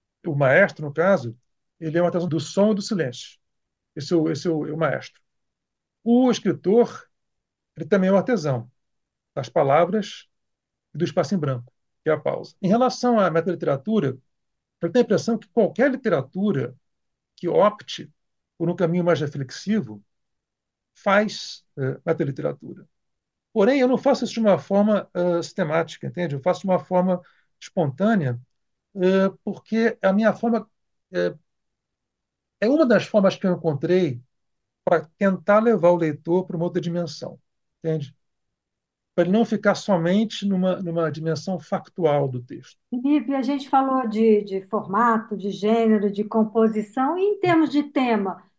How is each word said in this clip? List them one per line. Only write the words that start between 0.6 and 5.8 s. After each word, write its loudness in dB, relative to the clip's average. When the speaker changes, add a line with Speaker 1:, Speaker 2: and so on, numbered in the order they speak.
Speaker 1:
no -8
caso, 0
ele -4
é 2
uma 2
atração -2
do -2
som 0
e 0
do -6
silêncio. -6
Esse -4
é 4
o, 2
esse -4
é 0
o, -4
é -8
o -8
maestro. -4